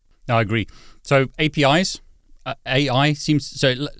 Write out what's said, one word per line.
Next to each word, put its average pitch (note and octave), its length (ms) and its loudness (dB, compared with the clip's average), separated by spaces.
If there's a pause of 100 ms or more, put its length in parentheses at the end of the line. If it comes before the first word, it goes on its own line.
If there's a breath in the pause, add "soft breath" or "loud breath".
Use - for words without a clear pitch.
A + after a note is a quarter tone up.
(260)
No, A#2 120 0
I - 20 4
agree. G#2+ 260 -2 (360 loud breath)
So C3+ 260 2 (100)
A D#3 120 0
P D3+ 140 0
Is, E3 360 2 (460)
uh, C3 80 -8 (120)
A C3 220 0
I C#3 240 2
seems, D3 340 -2
so C#3 220 -2
l-, B2+ 200 -2 (120)